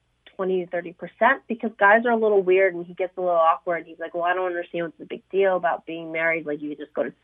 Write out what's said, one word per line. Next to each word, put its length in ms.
twenty 280
to 80
thirty 220
percent, 560
because 280
guys 280
are 60
a 60
little 240
weird 340
and 100
he 80
gets 240
a 40
little 140
awkward. 500
He's 140
like, 140
"Well, 100
I 100
don't 120
understand 400
what's 140
the 60
big 240
deal 280
about 280
being 280
married. 320
Like, 160
you 80
could 80
just 160
go 100
to 80